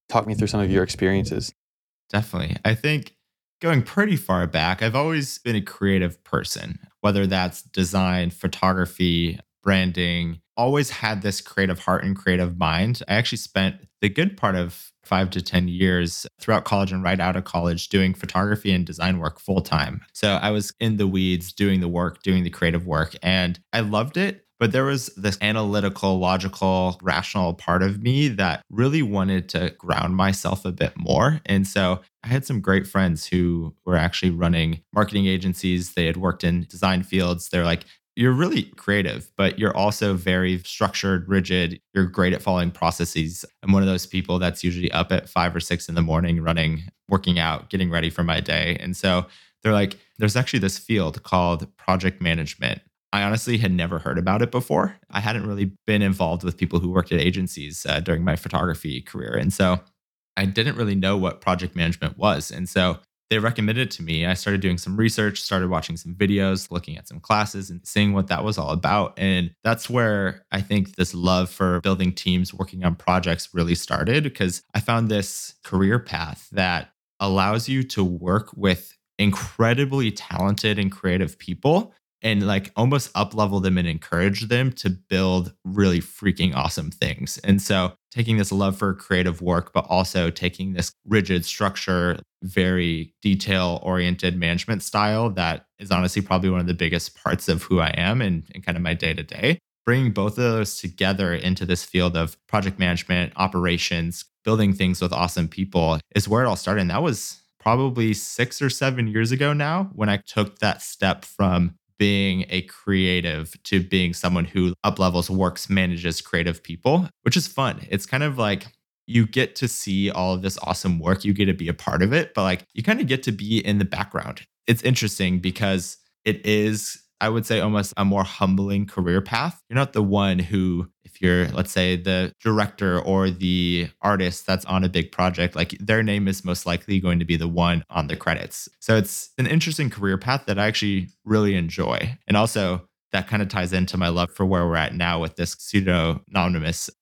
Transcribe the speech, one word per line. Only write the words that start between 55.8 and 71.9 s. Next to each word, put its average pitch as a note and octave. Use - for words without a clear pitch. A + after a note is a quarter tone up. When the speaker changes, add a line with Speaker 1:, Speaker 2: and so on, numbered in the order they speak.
Speaker 2:
been G#2
involved F#2
with F2
people F2
who F2
worked F2+
at F2
agencies, F2
uh, D2
during E2+
my F2+
photography -
career. -
And F#2+
so F#2
I G2
didn't A2+
really G#2+
know F#2+
what F#2
project F2+
management E2
was. E2+
And F2+
so F2+
they A2
recommended A2+
it -
to -
me. E2
I F2+
started G2
doing F2+
some F#2+
research, A2
started F#2
watching E2+
some E2+
videos, F#2+
looking E2+
at -
some -
classes G#2
and F2
seeing G#2
what F#2+
that F2
was G#2+
all D2
about. E2+
And F2+
that's A#2
where G#2
I G2
think F#2+
this F#2
love F2+
for F2+
building F#2